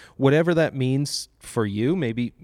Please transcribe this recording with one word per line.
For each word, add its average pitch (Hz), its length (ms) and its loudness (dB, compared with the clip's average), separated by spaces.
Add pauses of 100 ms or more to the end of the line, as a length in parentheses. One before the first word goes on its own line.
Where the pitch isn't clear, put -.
(180)
whatever 151 360 4
that 160 220 2
means 135 520 -2 (120)
for - 260 -4
you, 107 300 0
maybe, 120 380 -4 (100)